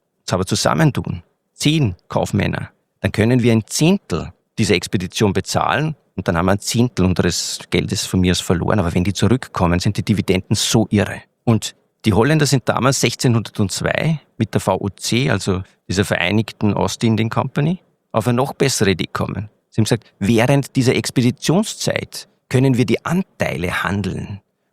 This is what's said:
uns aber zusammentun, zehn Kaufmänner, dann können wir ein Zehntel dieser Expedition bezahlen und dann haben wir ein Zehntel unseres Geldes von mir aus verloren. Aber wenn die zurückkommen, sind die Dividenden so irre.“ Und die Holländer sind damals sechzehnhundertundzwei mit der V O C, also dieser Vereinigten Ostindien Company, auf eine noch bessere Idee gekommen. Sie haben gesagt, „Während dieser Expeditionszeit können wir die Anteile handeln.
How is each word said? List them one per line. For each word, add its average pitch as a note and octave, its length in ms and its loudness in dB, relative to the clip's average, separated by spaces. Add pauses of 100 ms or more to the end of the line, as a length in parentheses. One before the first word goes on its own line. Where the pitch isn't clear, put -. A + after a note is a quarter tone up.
(220)
uns - 120 -8
aber F#2 120 0
zusammentun, F2+ 760 0 (320)
zehn D3 420 0 (120)
Kaufmänner, F#2 640 -2 (320)
dann G2 100 -2
können A#2+ 320 2
wir A#2 80 4
ein A2+ 160 2
Zehntel D3+ 640 0 (260)
dieser G2 180 2
Expedition F2+ 580 -2
bezahlen G2 640 -2 (200)
und F#2+ 120 -6
dann F#2 80 2
haben E2+ 120 0
wir F#2+ 60 4
ein G2+ 60 0
Zehntel A#2 460 0
unseres - 540 -2 (100)
Geldes - 360 -2
von - 140 0
mir F#2 120 4
aus F2 100 0
verloren. F#2 380 0
Aber F2 140 0
wenn F2+ 120 0
die G2 80 -2
zurückkommen, F#2 680 0
sind G2+ 180 -2
die - 60 -2
Dividenden F#2+ 520 0
so - 340 2
irre.“ G2 320 0 (220)
Und - 320 2 (300)
die A2+ 80 4
Holländer D3 320 4
sind C3 220 2
damals B2 340 0
sechzehnhundertundzwei A#2 1160 0 (180)
mit - 160 -2
der - 80 0
V F#2+ 180 0
O G2 100 -4
C, B2 400 -2
also F#2+ 340 -2 (240)
dieser F#2 160 0
Vereinigten G2+ 720 0
Ostindien A2 560 0
Company, D3 500 -2 (320)
auf A2+ 160 0
eine B2 80 2
noch C3 180 -2
bessere A2+ 380 0
Idee F2 140 -2
gekommen. - 440 -6 (200)
Sie - 100 -6
haben A2 60 2
gesagt, - 340 -2
„Während A#2 560 2
dieser B2 200 2
Expeditionszeit - 1300 -2 (220)
können C3 260 2
wir B2 100 2
die - 200 -2
Anteile - 800 -4
handeln. F#2+ 580 -4 (320)